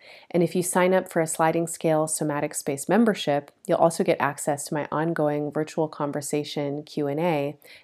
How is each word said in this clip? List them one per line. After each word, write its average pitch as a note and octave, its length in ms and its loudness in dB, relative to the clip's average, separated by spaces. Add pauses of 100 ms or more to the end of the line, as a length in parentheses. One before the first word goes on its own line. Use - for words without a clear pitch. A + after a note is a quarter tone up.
(320)
and F3 120 4
if E3 120 0
you F3+ 80 2
sign F3+ 300 4
up F#3 180 2
for E3+ 100 2
a D#3+ 60 0
sliding E3 400 0
scale D#3 400 0
somatic D3+ 460 -2
space - 340 -6
membership, G3 640 2 (160)
you'll F3 120 2
also E3+ 240 4
get E3+ 180 2
access C#3 440 -2
to - 100 -6
my D3 160 -4
ongoing D3+ 600 0
virtual D#3 380 -2
conversation, D3 920 -4
Q D3+ 240 -4
and C#3+ 120 -2
A, D3+ 380 0 (260)